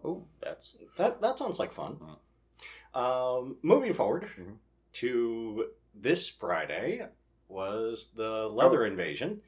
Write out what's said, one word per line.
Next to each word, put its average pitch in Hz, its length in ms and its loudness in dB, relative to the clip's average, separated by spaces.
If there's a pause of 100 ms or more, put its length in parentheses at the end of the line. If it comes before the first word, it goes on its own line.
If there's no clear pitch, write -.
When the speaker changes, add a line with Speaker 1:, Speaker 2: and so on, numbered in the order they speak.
Speaker 1:
oh, - 220 -6 (160)
that's - 340 -10 (220)
Speaker 2:
That, 220 240 2
that 240 160 2
sounds 240 200 -4
like - 140 -4
fun. - 240 -8 (960)
Speaker 1:
Mm. 131 60 -4
Speaker 2:
Um, 127 600 0
moving 233 320 6
forward 170 300 2
Speaker 1:
Mm-hmm. 95 280 -14 (420)
Speaker 2:
to 117 760 0 (240)
this 123 340 0
Friday 90 800 -2 (420)
was 107 680 -4
the 110 340 -2
leather 120 340 8
Speaker 1:
Oh. 107 40 4
Speaker 2:
invasion. 98 600 -4